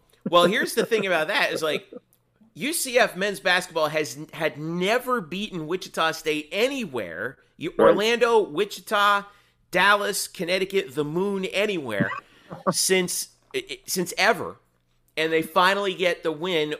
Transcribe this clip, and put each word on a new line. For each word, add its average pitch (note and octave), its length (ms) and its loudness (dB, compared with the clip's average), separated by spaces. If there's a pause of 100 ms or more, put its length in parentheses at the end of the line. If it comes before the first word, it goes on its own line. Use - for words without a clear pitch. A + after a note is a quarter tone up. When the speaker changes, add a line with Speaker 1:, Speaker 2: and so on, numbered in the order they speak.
(300)
Speaker 1:
well, E3+ 160 6
here's - 280 0
the G#3+ 120 0
thing G#3+ 200 0
about E3 220 0
that F#3 240 0
is, - 100 -4
like, D#3 300 -4 (600)
U A#3 180 -4
C B3+ 260 0
F G3 160 4
men's F#3+ 240 -4
basketball F3 500 0
has, D3 300 -4 (140)
had C#3+ 260 -4
never G3+ 640 0
beaten F3+ 460 -8
Wichita E3 460 -2
State D3+ 380 -4
anywhere. C#3 840 -4 (200)
You, - 200 -8
Speaker 2:
Right. A2 120 8
Speaker 1:
Orlando, A#3 520 4
Wichita, G3+ 840 0 (460)
Dallas, G3+ 580 2
Connecticut, F#3+ 680 -2
the D3 100 0
Moon, F#3+ 400 -2
anywhere F#3 680 -2 (300)
Speaker 2:
<laughs> - 300 -8
Speaker 1:
since, F3+ 580 0 (260)
i-, C3 140 -4
i-, C#3 180 -12
since F3 300 -4
ever. E3 400 0 (640)
And D#3+ 140 0
they D#3+ 100 2
finally F#3+ 520 2
get F3 280 -2
the E3 100 -2
win D3+ 480 -2